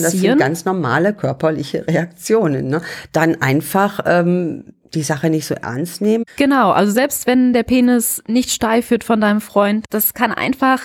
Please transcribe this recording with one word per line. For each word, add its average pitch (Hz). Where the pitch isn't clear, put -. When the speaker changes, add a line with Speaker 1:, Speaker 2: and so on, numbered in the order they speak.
Speaker 1:
das 165
sind 185
Speaker 2:
passieren. 233
Speaker 1:
ganz 156
normale 175
körperliche 143
Reaktionen, 165
ne? 156
Dann 160
einfach, 165
ähm, 175
die 160
Sache 151
nicht 156
so -
ernst 147
nehmen. 220
Speaker 2:
Genau, 269
also 202
selbst 254
wenn 254
der 233
Penis 247
nicht 247
steif 233
wird 233
von 220
deinem 208
Freund, 208
das -
kann -
einfach, 262